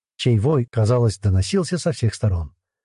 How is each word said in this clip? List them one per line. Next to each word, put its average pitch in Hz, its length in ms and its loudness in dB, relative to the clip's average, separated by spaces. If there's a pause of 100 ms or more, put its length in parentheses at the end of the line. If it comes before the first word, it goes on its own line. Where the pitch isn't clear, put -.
(160)
чей 120 220 2
вой, 127 280 0
казалось, 117 520 0
доносился 135 600 0
со 160 140 -2
всех 110 220 -2
сторон. 87 400 -4 (300)